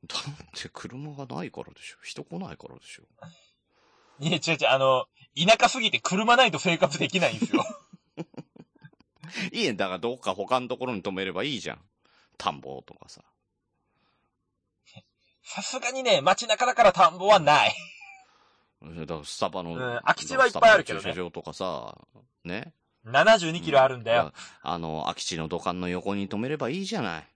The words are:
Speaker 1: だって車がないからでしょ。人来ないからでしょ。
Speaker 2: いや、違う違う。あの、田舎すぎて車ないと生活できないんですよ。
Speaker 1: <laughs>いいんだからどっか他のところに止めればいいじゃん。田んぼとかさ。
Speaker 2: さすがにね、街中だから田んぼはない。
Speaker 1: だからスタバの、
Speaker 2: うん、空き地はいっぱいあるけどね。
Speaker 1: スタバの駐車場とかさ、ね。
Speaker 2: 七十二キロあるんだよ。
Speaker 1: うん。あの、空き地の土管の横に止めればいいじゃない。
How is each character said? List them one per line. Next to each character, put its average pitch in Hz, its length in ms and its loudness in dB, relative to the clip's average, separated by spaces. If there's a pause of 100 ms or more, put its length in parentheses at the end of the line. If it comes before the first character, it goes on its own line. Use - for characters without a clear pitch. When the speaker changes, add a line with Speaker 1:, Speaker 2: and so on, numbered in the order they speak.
Speaker 1:
だ - 120 -10
っ - 40 -8 (320)
て - 180 -12
車 143 400 -14
が 139 140 -14
な 139 160 -10
い 143 80 -10
か - 120 -16
ら - 100 -16
で - 100 -20
し - 120 -18
ょ。 - 100 -20
人 - 180 -14
来 170 160 -14
な 175 140 -12
い - 40 -16
か - 120 -20
ら - 80 -20
で - 100 -20
し - 140 -20
ょ。 - 20 -20 (1160)
Speaker 2:
い 156 100 -2
や、 175 60 0
違 165 160 -2
う - 0 -
違 - 20 2 (120)
う。 - 20 4
あ 135 100 4
の、 131 280 4 (300)
田 180 240 6
舎 - 80 6
す 262 120 -2
ぎ 226 100 0
て 120 80 -2
車 220 380 2
な 254 100 6
い 196 60 0
と - 80 -4
生 170 180 0
活 175 180 0
で - 120 -2
き - 100 -2
な 170 100 2
い 113 60 -2
ん 110 60 -6
で 240 60 0
す - 100 -2
よ。 - 80 2 (840)
Speaker 1:
<laughs> - 1040 -14
い 214 140 -2
い 131 60 0
ん 101 40 -6
だ 95 100 -2
か 92 80 -4
ら 92 40 -8
ど 117 160 -4
っ 131 60 -16
か 98 140 -2
他 101 260 0
の 123 80 -10
と 123 80 -6
こ 127 100 -8
ろ 127 80 -6
に 92 80 -8
止 104 80 -4
め 95 140 -4
れ 95 80 -6
ば 90 100 -4
い 139 140 -4
い 95 40 -8
じ 82 120 -10
ゃ - 20 -8
ん。 - 60 -20 (580)
田 - 120 -2
ん 71 100 -10
ぼ 67 220 -14
と - 120 -20
か - 140 -20
さ。 - 140 -20 (2250)
Speaker 2:
さ - 200 -12
す 254 180 -8
が 240 100 -6
に 262 140 -6
ね、 202 160 4
街 185 260 2
中 214 180 0
だ 247 100 0
か - 100 8
ら 180 80 10
田 170 180 6
ん 175 80 -14
ぼ 185 80 -2
は 208 140 8
な 143 260 6
い。 - 80 0 (1080)
Speaker 1:
だ 82 240 -14
か 82 80 -6
ら 76 100 -12
ス - 160 -10
タ 98 80 -2
バ 90 160 -8
の、 85 80 -10
Speaker 2:
う 82 40 -8
ん、 120 280 -8
空 - 100 2
き - 120 -10
地 269 100 -8
は 262 100 4
い 240 40 2
っ - 20 -16
ぱ 226 160 6
い - 20 10
あ 214 60 8
る - 80 2
け - 80 -10
ど 80 60 -8
ね。 - 20 -10
Speaker 1:
ス - 20 -16
タ 98 60 -8
バ 82 60 -6
の - 0 -
駐 90 60 -8
車 90 40 -4
場 85 80 -10
と 85 100 -12
か 82 100 -12
さ、 69 460 -10 (460)
ね。 104 280 -12 (300)
Speaker 2:
七 165 360 6
十 165 120 -2
二 170 100 -6
キ 160 120 -4
ロ 135 100 8
あ 131 60 6
る 127 100 -4
ん 113 60 -14
だ 113 100 2
よ。 117 120 4
Speaker 1:
う - 0 -
ん。 73 60 -12 (300)
あ 87 160 -4
の、 80 280 -6
空 87 100 -2
き - 80 -12
地 90 120 -6
の 80 120 -6
土 85 100 -4
管 90 220 -4
の 90 80 -4
横 90 260 -4
に 101 140 -6
止 101 80 -8
め 117 120 -6
れ 151 80 -6
ば 135 120 -6
い 175 140 -6
い - 20 -8
じ 196 120 -8
ゃ 160 60 -4
な 82 180 -6
い。 - 160 -20